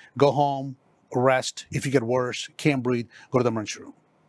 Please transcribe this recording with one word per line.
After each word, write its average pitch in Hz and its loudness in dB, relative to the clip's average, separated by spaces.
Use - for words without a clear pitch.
go 139 6
home, 139 -2
rest. 131 0
If - -4
you 139 -4
get 127 2
worse, 123 -4
can't 143 0
breathe, 120 -2
go 131 4
to 123 4
the 120 2
emergency 110 -6
room. - -20